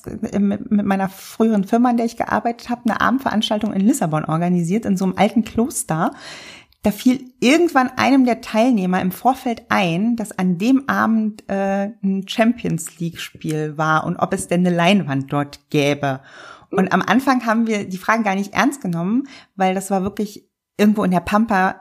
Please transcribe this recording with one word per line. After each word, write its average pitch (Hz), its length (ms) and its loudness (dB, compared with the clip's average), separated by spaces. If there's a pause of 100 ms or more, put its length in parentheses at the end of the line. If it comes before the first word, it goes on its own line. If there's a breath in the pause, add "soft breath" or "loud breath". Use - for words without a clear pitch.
äh, - 340 -6
mit, 202 320 -2
mit 208 140 2
meiner 196 240 0
früheren 220 560 0
Firma, 233 240 2
in 233 80 0
der 233 80 0
ich 233 100 -6
gearbeitet - 540 -4
habe, 240 160 -6
eine - 160 0
Abendveranstaltung 214 720 0
in 190 120 0
Lissabon 170 400 2
organisiert, 175 600 0
in 196 100 2
so 185 100 -2
einem 185 120 0
alten 214 260 2
Kloster. 226 720 -2 (720 loud breath)
Da 214 80 2
fiel 254 340 0 (160)
irgendwann 277 560 4
einem 254 280 4
der 233 140 0
Teilnehmer 202 640 2
im 185 100 -2
Vorfeld 240 580 -2
ein, 208 460 0
dass 214 220 -8
an 185 200 0
dem 254 300 2
Abend, 214 640 0
äh, 196 400 -2 (140)
ein 196 240 -2
Champions 220 720 -2
League 165 200 -8
Spiel 151 580 -6
war 156 280 0
und - 120 -4
ob - 160 -2
es 190 140 -6
denn 180 180 2
eine 180 100 2
Leinwand 165 580 2
dort 143 360 -4
gäbe. 143 520 0 (480 loud breath)
Und 190 240 0
am - 80 2
Anfang 254 440 2
haben 226 220 2
wir 208 220 -2
die 185 80 -8
Frage 220 260 0
gar 196 120 0
nicht 202 180 -4
ernst 269 280 0
genommen, 190 460 -2 (280 loud breath)
weil 185 180 2
das 190 180 -6
war 190 120 0
wirklich 202 440 -6 (300)
irgendwo 208 260 4
in 180 80 2
der 175 100 2
Pampa 208 600 2